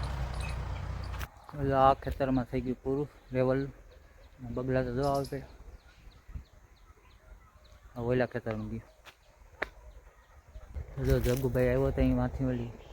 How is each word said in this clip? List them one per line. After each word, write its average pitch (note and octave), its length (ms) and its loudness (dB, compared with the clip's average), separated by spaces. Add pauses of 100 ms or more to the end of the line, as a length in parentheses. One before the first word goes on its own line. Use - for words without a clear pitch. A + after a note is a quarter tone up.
(1600)
એટલે C#3 140 2
આ C3+ 200 8
ખેતરમાં C3 500 0
થઈ C3 160 -2
ગયું B2 220 -4
પૂરું C#3 260 -2 (240)
લેવલ. C3 340 2 (760)
બગલા B2+ 420 0
તો B2 120 -2
જો C3 80 0
આવે C#3 220 2
પેલા. C3+ 260 -10 (2500)
આ B2 40 -8
ઓલા B2 260 2
ખેતરમાં A2 420 -4
ગયું. A2+ 180 -8 (2250)
જો C3 140 6
જગ્ગુભાઈ B2 500 2
આવ્યો C3+ 220 2
તો C3+ 100 0
અહીં C3 160 4
વાંથી B2 280 0
ઓલી A#2+ 280 -2 (200)